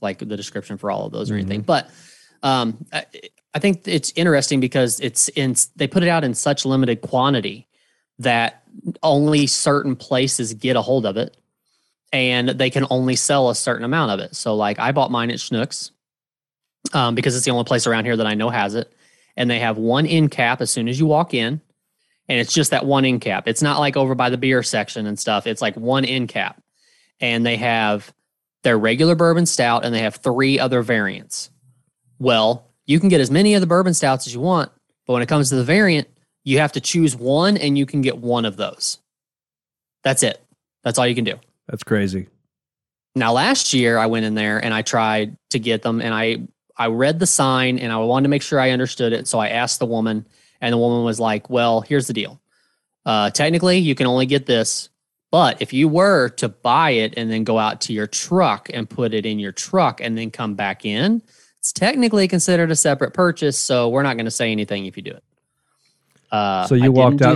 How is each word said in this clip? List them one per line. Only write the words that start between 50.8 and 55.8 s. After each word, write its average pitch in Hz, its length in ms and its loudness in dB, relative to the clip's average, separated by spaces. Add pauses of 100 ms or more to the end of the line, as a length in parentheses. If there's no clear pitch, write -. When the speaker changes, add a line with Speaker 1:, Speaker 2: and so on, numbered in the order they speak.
Speaker 1:
was 110 140 -2
like, 110 320 -2
"Well, 117 300 2
here's 127 260 0
the 127 60 -4
deal. 107 280 -8 (640)
Uh, 107 260 2
technically, 170 480 2
you 156 180 2
can 131 100 0
only 127 200 2
get 139 200 0
this, 113 420 0 (440)
but 156 280 4
if 107 120 -8
you 143 160 4